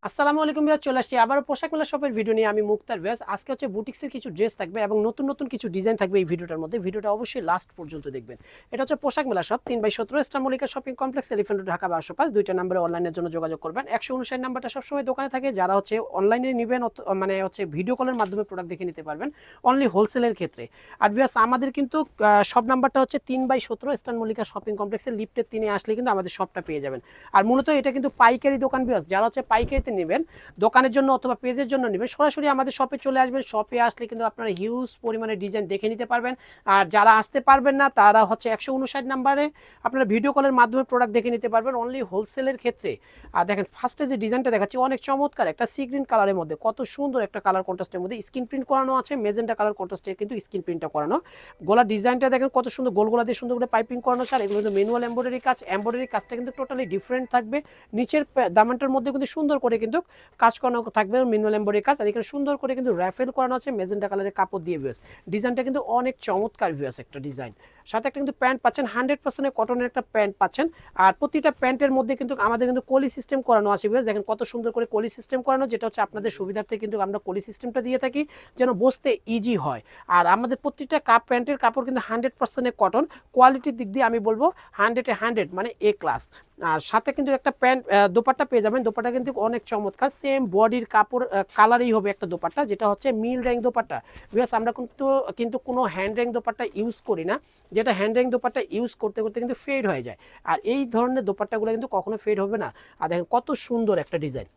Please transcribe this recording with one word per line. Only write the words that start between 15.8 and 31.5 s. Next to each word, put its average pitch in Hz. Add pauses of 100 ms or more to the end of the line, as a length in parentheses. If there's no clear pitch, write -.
অনলাইনে 226
নিবেন 240
অথ-, 208
মানে 190
হচ্ছে 190
ভিডিও 180
কলের 254
মাধ্যমে 208
প্রোডাক্ট 180
দেখে 180
নিতে 160
পারবেন। 156 (340)
only 262
হোলসেলের 214
ক্ষেত্রে। - (320)
আর 208
ভিউয়ার্স, 247
আমাদের 247
কিন্তু, 285
আহ, 208
শপ 233
নাম্বারটা 262
হচ্ছে 262
তিন 262
বাই 262
সতেরো, 240
ইস্টার্ন 233
মল্লিকা 220
শপিং 208
কমপ্লেক্সের 208
লিফটের 220
তিনে 220
আসলে 208
কিন্তু 247
আমাদের 190
শপটা -
পেয়ে 151
যাবেন। 131 (320)
আর 196
মূলত 254
এটা 277
কিন্তু 269
পাইকারি 254
দোকান 262
ভিউয়ার্স, 208
যারা 196
হচ্ছে 240
পাইকারিতে 240
নেবেন, 196 (360)
দোকানের 254
জন্য 269
অথবা 254
পেজের 254